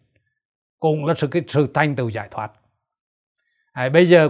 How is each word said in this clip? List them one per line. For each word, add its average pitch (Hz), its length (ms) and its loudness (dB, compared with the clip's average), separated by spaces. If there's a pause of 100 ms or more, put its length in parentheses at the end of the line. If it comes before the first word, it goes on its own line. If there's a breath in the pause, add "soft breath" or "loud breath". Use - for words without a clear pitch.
(800)
cũng 156 260 -2
là 165 80 0
sự, 151 140 -2
cái 160 200 -2
sự 139 260 0
thành 147 220 0
tựu 120 140 -4
giải 104 220 -8
thoát. 107 200 -10 (1200)
À, 127 180 -4
bây 165 160 2
giờ 165 240 6